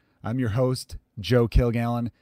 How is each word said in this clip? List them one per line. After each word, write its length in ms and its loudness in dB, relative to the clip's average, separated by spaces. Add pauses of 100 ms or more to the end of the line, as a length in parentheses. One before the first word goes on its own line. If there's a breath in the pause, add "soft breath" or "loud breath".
(220)
I'm 160 -4
your 100 0
host, 480 -2 (240)
Joe 260 2
Kilgallen. 640 0 (120)